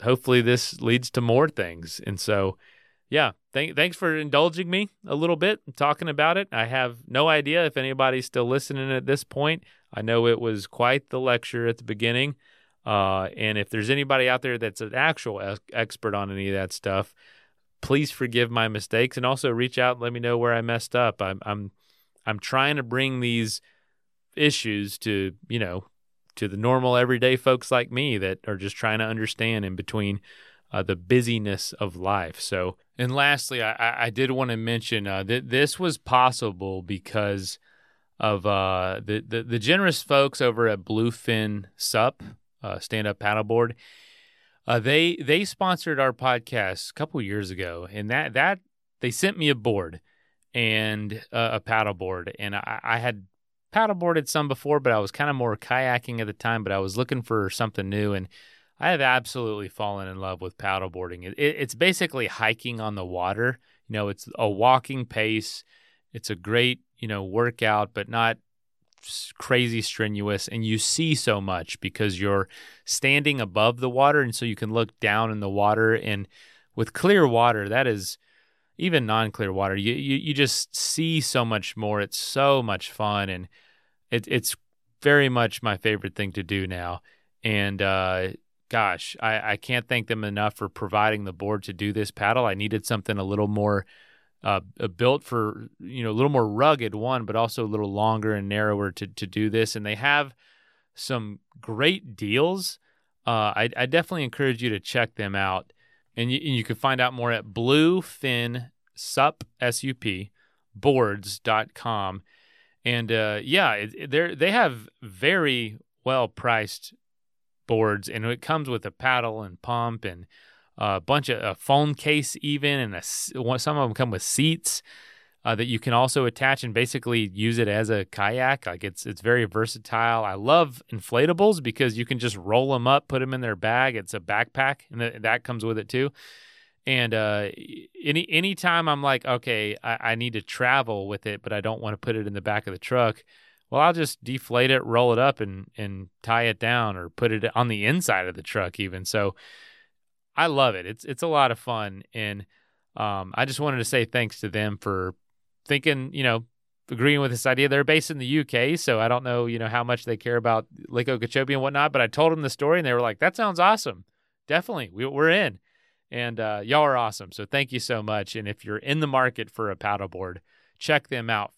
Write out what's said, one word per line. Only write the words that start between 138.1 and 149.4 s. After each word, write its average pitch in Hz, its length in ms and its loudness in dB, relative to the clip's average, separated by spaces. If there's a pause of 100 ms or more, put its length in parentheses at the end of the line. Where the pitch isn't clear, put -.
anytime 170 580 0
I'm 143 140 0
like, 139 240 0
"Okay, 113 580 -2
I, 117 280 -4
I 113 40 0
need 117 180 -4
to 107 100 -6
travel 117 640 0
with 101 180 -8
it, 104 160 -6
but 104 100 -10
I 104 80 -2
don't 110 220 -4
wanna 107 160 -4
put 117 180 -2
it 104 120 -4
in 101 60 -6
the 101 80 -8
back 107 260 -2
of 95 60 -6
the 90 60 -10
truck," 120 440 2 (480)
well, 139 100 4
I'll 170 100 6
just 165 320 -4
deflate 123 460 0
it, 131 160 2
roll 120 260 4
it 113 60 2
up, 135 220 4
and, 98 260 -8 (120)
and 98 320 -8 (120)
tie 117 220 2
it 110 160 0
down 113 360 2
or 87 140 -8
put 117 220 0
it 107 120 0 (120)
on 120 140 4
the 104 180 0
inside 113 400 2
of 90 80 -6
the 85 80 -12
truck 92 360 -4
even. 92 240 -6
So 101 320 0 (1000)